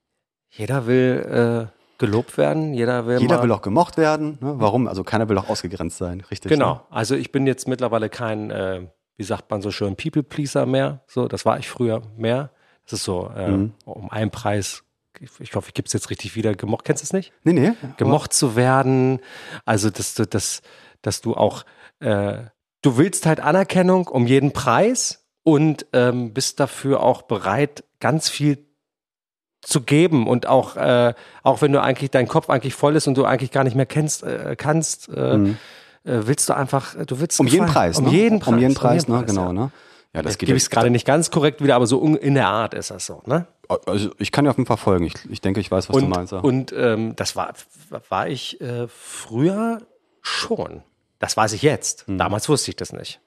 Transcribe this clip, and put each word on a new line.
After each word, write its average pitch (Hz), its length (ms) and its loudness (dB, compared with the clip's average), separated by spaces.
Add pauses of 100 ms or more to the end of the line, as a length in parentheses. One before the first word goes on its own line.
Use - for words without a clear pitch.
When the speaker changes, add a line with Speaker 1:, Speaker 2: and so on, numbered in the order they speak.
(500)
Speaker 1:
jeder 117 360 -4
will, 120 840 2
äh, - 60 -20 (220)
gelobt 113 380 0
werden, 151 380 0
jeder 120 320 -2
will 123 140 0
Speaker 2:
Jeder 120 180 4
Speaker 1:
mal 120 60 0
Speaker 2:
will 117 80 4
auch 101 100 -2
gemocht 123 340 0
werden, 156 440 0
ne? 143 180 -6
Warum? 113 280 2
Also 92 180 -6
keiner 110 240 0
will 101 100 2
auch 95 100 -2
ausgegrenzt 87 500 -6
sein, 90 220 -6 (100)
richtig, - 200 -6
Speaker 1:
Genau. 127 240 4
Speaker 2:
ne? - 60 -10 (100)
Speaker 1:
Also 113 240 -2
ich 135 180 -4
bin 135 140 0
jetzt 131 220 -2
mittlerweile 117 420 -2
kein, 107 400 -6
äh, 95 360 -6 (300)
wie 110 80 -10
sagt 98 260 -6
man 104 120 -4
so 104 80 -4
schön, 98 260 -4
People-Pleaser 143 680 -2
mehr. 135 400 -2
So, 123 200 -4
das 113 200 -6
war 120 120 2
ich 120 100 -12
früher 113 340 -2 (140)
mehr. 120 340 -2 (340)
Das - 100 -12
ist 101 100 -6
so, 92 300 -4
äh, 95 160 -4
Speaker 2:
Mhm. 98 220 0 (140)
Speaker 1:
um - 240 -14
einen 107 200 -4
Preis. - 520 -4 (360)
Ich, - 120 -20 (100)
ich 131 160 -12
hoffe, 98 120 -6
ich - 60 -20
gib's - 200 -4
jetzt - 160 -6
richtig - 260 -12
wieder. 110 180 -2
Gemocht, 107 300 -6
kennst - 180 -8
du 143 40 -12
es - 80 -12
nicht? 190 180 -6 (100)
Speaker 2:
Nee, 170 120 2
nee. 165 180 4 (240)
Speaker 1:
Gemocht - 380 0
zu 123 220 0
werden. 131 640 2 (440)
Also, 107 240 0
dass - 260 -6
du, 110 120 -2
dass, - 340 -4 (400)
dass - 220 -6
du 113 120 -4
auch, - 300 0 (360)
äh, 104 340 -2 (480)
du 123 160 4
willst 180 260 2
halt 160 160 2
Anerkennung 185 680 2
um 120 180 2
jeden 135 260 4
Preis 160 760 0 (160)
und, 151 520 4
ähm, 123 400 2
bist - 260 -4
dafür 135 420 -2
auch 123 200 2
bereit, 107 640 -2 (160)
ganz 143 280 0
viel 143 300 0 (1040)
zu - 180 0
geben 143 480 4
und 120 180 0
auch, 127 300 2
äh, 123 380 2 (280)
auch 131 200 2
wenn 143 100 4
du 139 100 4
eigentlich, 131 280 0
dein 127 180 2
Kopf - 220 0
eigentlich 120 240 0
voll 147 200 2
ist 156 140 2
und 135 80 2
du 135 80 4
eigentlich 123 260 0
gar 135 140 2
nicht 123 100 0
mehr 131 120 2
kennst, - 360 -2
äh, 131 340 -6
kannst, 151 520 -2
äh, 131 300 0
Speaker 2:
Mhm. 101 180 2 (480)
Speaker 1:
äh, 123 220 -2
willst 135 220 0
du - 60 2
einfach, 139 400 -2 (120)
du 127 120 -6
willst 165 220 0
Speaker 2:
Um 135 80 4
jeden 170 180 4
Speaker 1:
gefallen. 160 60 2 (200)
Speaker 2:
Preis, - 60 -2
Speaker 1:
Um 135 60 2
Speaker 2:
ne? 127 80 4
Speaker 1:
jeden 214 300 4
Speaker 2:
Um 117 160 4
jeden 131 160 4
Speaker 1:
Preis, - 20 0
um - 40 -6 (100)
Speaker 2:
Preis, 170 120 4
Speaker 1:
jeden 123 100 -2
Speaker 2:
ne? 120 80 2
Speaker 1:
Preis, 113 140 -4
Speaker 2:
Genau, 92 120 0
Speaker 1:
ja. 87 80 -4
Speaker 2:
ne? 120 160 -2 (440)
Ja, 80 80 -2
das 78 100 -4
Speaker 1:
Jetzt - 60 -8
Speaker 2:
geht - 80 -6
Speaker 1:
gebe 135 60 4
Speaker 2:
ja 131 60 4
Speaker 1:
ich's - 120 -2
gerade 120 200 2
nicht 120 160 2
ganz 156 240 2
korrekt 151 320 0
wieder, 135 120 6
aber 123 120 4
so 120 140 2
un-, 156 160 4
in 139 180 2
der 127 140 4
Art 107 260 0
ist 101 160 -8
das 95 160 -12
so, 80 200 -14
ne? 160 200 -2 (400)
Speaker 2:
Also 101 320 -2
ich 101 120 -4
kann 139 140 2
dir 143 80 4
auf - 40 -10
jeden 127 120 0
Fall 117 80 2
folgen. 92 300 2
Ich, 80 80 -6 (140)
ich 104 120 -10
denke, 98 200 -2
ich 98 100 -6
weiß, 95 180 0
was 117 80 2
Speaker 1:
Und, 135 60 4
Speaker 2:
du 139 60 0
meinst, 90 240 -4
ja. 95 60 -6
Speaker 1:
und, 131 380 -2
ähm, 113 400 -2
das - 180 -6
war, 85 180 -6 (560)
war 95 200 -2
ich, - 320 -10
äh, 120 260 -8
früher 196 960 -4 (400)
schon. 80 600 -6 (340)
Das - 180 -4
weiß 107 180 2
ich 98 80 -8
jetzt. - 440 -2
Speaker 2:
Hm. 95 120 -4
Speaker 1:
Damals 90 300 -2
wusste 147 220 0
ich - 60 -10
das - 160 -10
nicht. - 340 -14